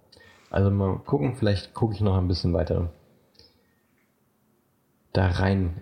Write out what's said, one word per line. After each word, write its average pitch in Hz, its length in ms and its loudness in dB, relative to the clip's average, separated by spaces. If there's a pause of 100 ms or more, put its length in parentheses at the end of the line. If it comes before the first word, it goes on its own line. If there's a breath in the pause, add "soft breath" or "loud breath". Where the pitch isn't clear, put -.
(520 soft breath)
Also 98 180 2
mal 98 300 0
gucken, 143 360 -2
vielleicht 101 380 -2
guck 113 200 0
ich 95 80 -6
noch 98 160 2
ein 92 100 0
bisschen 90 260 0
weiter 85 380 0 (2250 soft breath)
da 95 140 2
rein 95 540 0